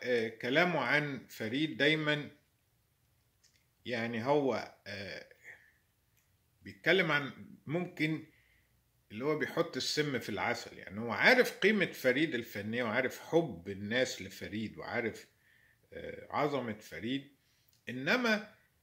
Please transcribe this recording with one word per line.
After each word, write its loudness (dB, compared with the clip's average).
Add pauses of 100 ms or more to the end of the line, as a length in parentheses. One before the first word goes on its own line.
آه، 2
كلامه 2
عن 0
فريد -2
دايمًا، 2 (1500)
يعني -4
هو، 2 (120)
آه، -10 (1400)
بيتكلم 2
عن 0 (360)
ممكن -2 (880)
اللي -6
هو 2
بيحط -2
السم 0
في -8
العسل. -2
يعني -10
هو -4
عارف 6
قيمة 4
فريد 2
الفنية، -4
وعارف 0
حب 0
الناس 0
لفريد، -8
وعارف، -4 (640)
آه، -12
عظمة 0
فريد، -8 (580)
إنما 0 (300)